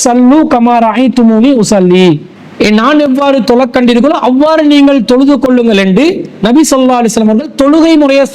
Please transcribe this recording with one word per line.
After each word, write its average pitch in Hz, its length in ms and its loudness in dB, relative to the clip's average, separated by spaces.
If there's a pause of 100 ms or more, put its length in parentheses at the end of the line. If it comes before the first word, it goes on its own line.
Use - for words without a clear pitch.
"சல்லு 254 460 2
கமா 240 280 0
ரஅய்துமூனி 226 840 0 (100)
உஸல்லி", 180 500 2 (520)
"நான் 240 280 0
எவ்வாறு 277 440 -2
தொழ 247 220 0
கண்டீர்களோ 247 440 0
அவ்வாறு 311 540 -2
நீங்கள் 277 420 2
தொழுது 269 340 0
கொள்ளுங்கள்" 240 380 0
என்று 196 480 -2 (160)
நபி 247 200 0 (100)
ஸல்லல்லாஹு 254 340 0
அலைஹி - 100 0
வஸல்லம் 220 140 0
அவர்கள் 240 260 -2
தொழுகை 311 420 2
முறையை 277 380 2